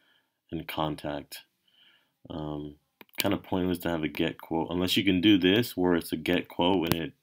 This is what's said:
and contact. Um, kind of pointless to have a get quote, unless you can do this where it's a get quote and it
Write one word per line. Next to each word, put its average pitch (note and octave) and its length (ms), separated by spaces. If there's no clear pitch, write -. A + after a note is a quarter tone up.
and D#2+ 160
contact. D2 760
Um, D2 460
kind G2+ 160
of F2+ 100
pointless F2+ 360
to F2 100
have D#2+ 140
a D#2+ 60
get - 320
quote, E2 300
unless F2+ 260
you - 80
can F#2 160
do G#2 160
this F#2+ 400
where F2+ 180
it's E2 160
a E2 60
get F2 320
quote F2 420
and E2 100
it - 220